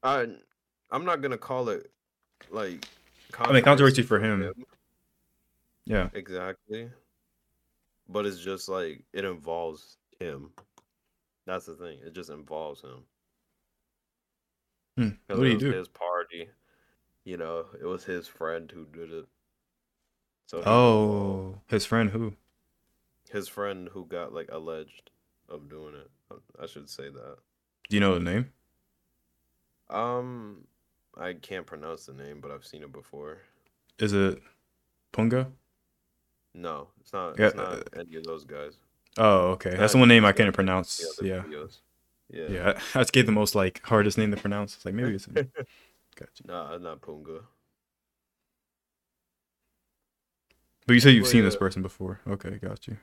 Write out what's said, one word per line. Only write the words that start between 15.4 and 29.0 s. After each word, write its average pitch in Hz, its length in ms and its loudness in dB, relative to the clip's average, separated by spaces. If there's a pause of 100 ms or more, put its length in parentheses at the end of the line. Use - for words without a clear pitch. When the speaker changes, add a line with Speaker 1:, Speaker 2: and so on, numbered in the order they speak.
Speaker 2:
did - 0 -
Speaker 1:
it 131 60 6
Speaker 2:
he 120 60 4
Speaker 1:
was 104 80 -2
Speaker 2:
do? 139 100 -2
Speaker 1:
his 92 160 -6
party. 87 600 -6 (760)
You 92 120 -12
know, 82 280 -8 (140)
it 78 60 -12
was 90 200 -8
his 90 220 -10
friend 82 440 -10
who 82 140 -18
did 80 260 -18
it. 80 160 -14 (1160)
So - 140 -10
he 87 60 -8
Speaker 2:
Oh, 104 1000 2
his 107 180 -2
friend 113 260 0
who? 110 260 -6 (920)
Speaker 1:
His 101 200 -10
friend 95 400 -8
who 92 160 -16
got, 82 280 -10
like, 82 180 -10
alleged 80 600 -14 (380)
of 73 180 -16
doing 76 280 -20
it. 67 140 -20 (480)
I 78 80 -14
should 73 240 -18
say 69 200 -16
that. 67 280 -20 (520)
Speaker 2:
Do 104 80 -2
you - 20 2
know 98 140 4
the 87 80 0
name? 95 320 -4 (1400)